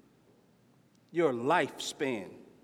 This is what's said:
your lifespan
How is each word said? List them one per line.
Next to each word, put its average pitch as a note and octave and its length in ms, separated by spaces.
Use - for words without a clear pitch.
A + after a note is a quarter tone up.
your D#3+ 220
lifespan B2+ 960